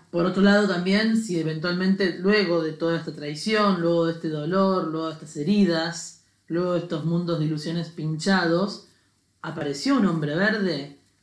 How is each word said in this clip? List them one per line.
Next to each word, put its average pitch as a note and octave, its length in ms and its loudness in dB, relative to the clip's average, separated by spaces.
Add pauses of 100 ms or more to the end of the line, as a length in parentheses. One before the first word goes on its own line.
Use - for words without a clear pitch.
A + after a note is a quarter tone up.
(120)
Por F3 160 0
otro F#3+ 160 2
lado, G3+ 240 6
también, G3 500 2
si F3 220 -2
eventualmente, F3+ 800 0
luego F3+ 420 2
de D#3 120 -4
toda E3 260 -2
esta D3+ 160 -10
traición, F3+ 680 0
luego E3+ 240 2
de E3 80 0
este E3 160 -6
dolor, F3 600 0
luego D#3+ 180 -4
de D#3+ 60 -8
estas D#3 240 -16
heridas, E3 800 0 (280)
luego F3 260 0
de F3 80 2
estos D#3+ 240 -6
mundos E3+ 340 0
de D3+ 60 0
ilusiones D#3+ 420 -4
pinchados, E3+ 1000 -2 (540)
apareció D#3 560 -2
un G#3 80 4
hombre D3+ 300 0
verde, F#3 640 -2 (260)